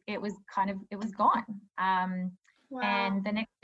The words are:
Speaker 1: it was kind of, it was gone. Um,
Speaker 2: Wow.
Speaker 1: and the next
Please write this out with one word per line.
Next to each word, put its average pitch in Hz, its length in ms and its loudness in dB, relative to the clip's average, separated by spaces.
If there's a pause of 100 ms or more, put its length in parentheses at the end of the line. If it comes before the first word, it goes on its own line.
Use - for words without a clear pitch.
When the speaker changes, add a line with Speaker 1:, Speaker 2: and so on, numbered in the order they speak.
Speaker 1:
it 208 160 -4
was 208 120 -2 (200)
kind 196 160 2
of, 196 80 -2 (140)
it 208 60 -8
was 214 140 -4
gone. 233 320 4 (360)
Um, 185 520 0 (380)
Speaker 2:
Wow. 254 140 -6
Speaker 1:
and 196 420 2
the 208 60 0
next 220 320 -2